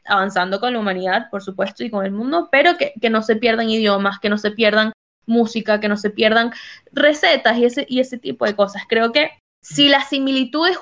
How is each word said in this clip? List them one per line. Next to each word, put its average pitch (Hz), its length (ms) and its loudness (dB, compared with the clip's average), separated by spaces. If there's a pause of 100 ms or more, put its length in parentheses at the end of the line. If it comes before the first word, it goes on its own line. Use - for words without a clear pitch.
avanzando 190 540 0
con 247 140 -2
la 233 60 -4
humanidad, 190 520 -2
por 202 100 -8
supuesto, 196 420 -6
y 240 60 -6
con 202 160 -4
el 196 60 -4
mundo, 269 400 -4
pero 339 260 4
que, - 240 -4
que 233 80 2
no 220 140 0
se 220 140 0
pierdan 226 320 0
idiomas, 202 500 0
que 208 100 -2
no 208 80 0
se 208 140 -4
pierdan 214 400 2 (340)
música, 220 540 0
que 208 100 0
no 208 80 0
se 208 140 -4
pierdan 220 400 2 (400)
recetas 294 640 2
y 240 80 4
ese, 240 240 -2
y 254 100 0
ese 254 180 -2
tipo - 280 -6
de 208 100 0
cosas. 202 320 -2
Creo 226 240 0
que 294 200 0 (300)
si 285 280 2
las 277 200 2
similitudes 269 720 0